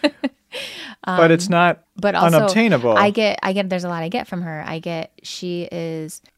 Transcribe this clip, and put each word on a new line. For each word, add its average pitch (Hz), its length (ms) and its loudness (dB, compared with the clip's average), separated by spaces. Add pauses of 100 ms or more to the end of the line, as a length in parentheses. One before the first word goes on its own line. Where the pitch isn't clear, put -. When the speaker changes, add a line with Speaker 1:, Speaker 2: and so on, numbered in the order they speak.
(1080)
Speaker 1:
But 175 240 4
it's 170 160 2
Speaker 2:
um, 190 60 0
Speaker 1:
not 170 320 2 (120)
Speaker 2:
but 196 180 0
also, 170 240 4
Speaker 1:
unobtainable. 190 580 4
Speaker 2:
I 202 140 4
get, 208 320 0
I 190 100 0
get, 190 180 -2
there's 180 140 -4
a 180 40 -6
lot 165 140 -4
I 165 60 -6
get 240 200 -6
from 175 140 -6
her. 160 240 -8
I 165 120 -6
get, 165 340 -8 (100)
she 175 400 -8 (100)
is, 160 480 -8 (180)